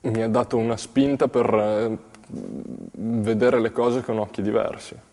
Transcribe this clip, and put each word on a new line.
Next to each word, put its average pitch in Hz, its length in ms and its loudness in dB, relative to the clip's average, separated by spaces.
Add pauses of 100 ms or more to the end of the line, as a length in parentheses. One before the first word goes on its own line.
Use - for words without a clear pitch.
mi 113 200 -2
ha 113 80 0
dato 120 280 2
una 113 200 0
spinta 139 500 2
per, 120 260 2
eh, 107 440 2 (960)
vedere 113 680 2
le 113 120 0
cose 120 300 2
con 110 180 -2
occhi 104 220 -4
diversi. 110 540 -2 (180)